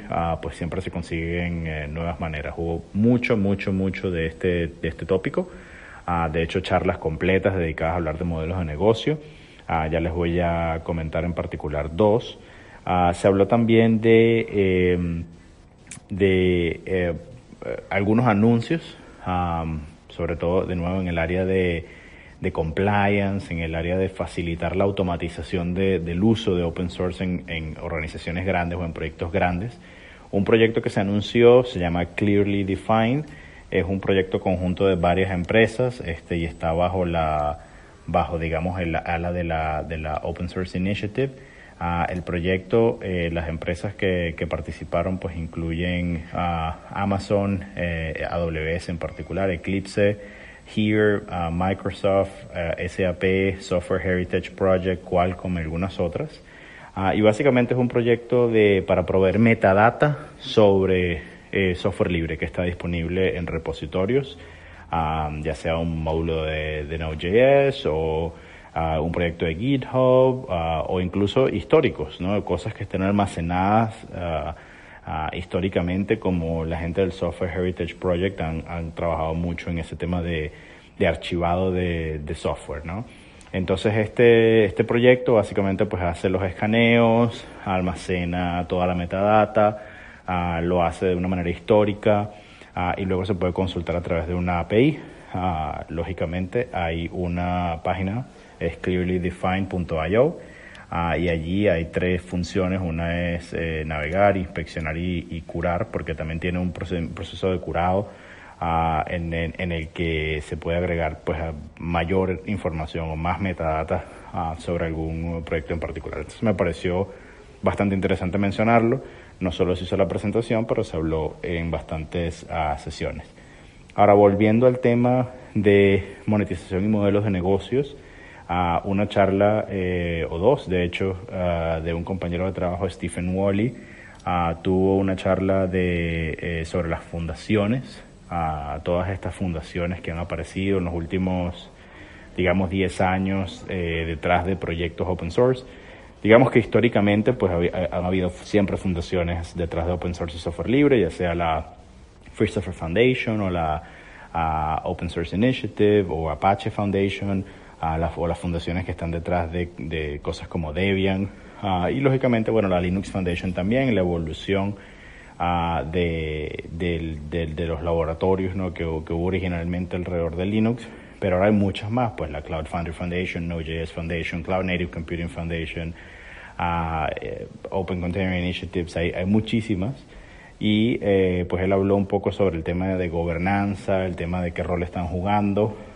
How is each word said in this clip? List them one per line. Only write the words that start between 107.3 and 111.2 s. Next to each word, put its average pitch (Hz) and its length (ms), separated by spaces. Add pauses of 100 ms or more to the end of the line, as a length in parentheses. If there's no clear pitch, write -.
de 90 60
curado, 92 500 (520)
ah, 82 460
en, 85 260
en, 82 260
en 90 120
el 82 180
que 78 540
se - 140
puede 82 220
agregar, 82 460